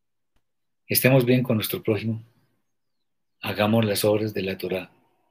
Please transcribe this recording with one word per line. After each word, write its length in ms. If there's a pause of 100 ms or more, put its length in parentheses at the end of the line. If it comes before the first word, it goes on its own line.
(880)
estemos 380
bien 180
con 140
nuestro 260
prójimo. 400 (1160)
Hagamos 420
las 220
obras 280
de 100
la 140
Torá. 320 (420)